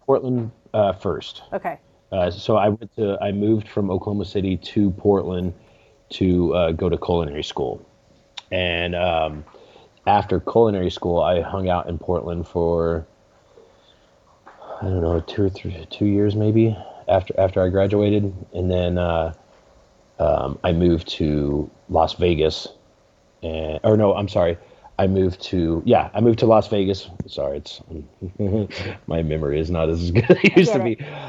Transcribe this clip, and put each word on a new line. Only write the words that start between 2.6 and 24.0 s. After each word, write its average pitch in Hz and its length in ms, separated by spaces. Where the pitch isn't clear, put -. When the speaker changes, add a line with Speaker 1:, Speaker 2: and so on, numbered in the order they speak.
Speaker 1:
went 107 280
to, 101 240
I 101 120
moved 107 360
from 101 220
Oklahoma 101 340
City 95 340
to 101 340
Portland 90 600
to, 90 440
uh, 85 180
go 87 160
to 82 80
culinary 78 480
school. 62 400
And, 87 420
um, 80 500
after 95 320
culinary 101 520
school, 85 300
I 85 200
hung 95 280
out 87 200
in 85 100
Portland 87 480
for, 85 580
I - 40
don't 92 160
know, 82 200
two 101 240
or 98 60
three, 90 400
two - 160
years 101 300
maybe 110 400
after, 92 320
after 95 220
I 92 80
graduated. 101 600
And 92 160
then, 87 280
uh, 82 340
um, 76 440
I 90 100
moved 85 360
to 73 600
Las 82 260
Vegas. 78 540
And, 80 400
or 107 140
no, 101 180